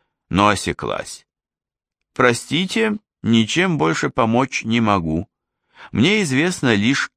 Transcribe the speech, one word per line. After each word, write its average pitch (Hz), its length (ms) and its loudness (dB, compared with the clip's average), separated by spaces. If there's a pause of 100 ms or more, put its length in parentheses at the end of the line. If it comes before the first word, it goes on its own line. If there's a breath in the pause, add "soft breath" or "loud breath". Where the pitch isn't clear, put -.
(300)
но 101 200 2
осеклась. - 760 -6 (880)
"Простите, 185 840 0 (240)
ничем 117 560 2
больше 151 320 0
помочь 123 540 0
не 113 180 0
могу. 90 460 0 (640 loud breath)
Мне 196 300 2
известно 143 540 0
лишь 113 420 0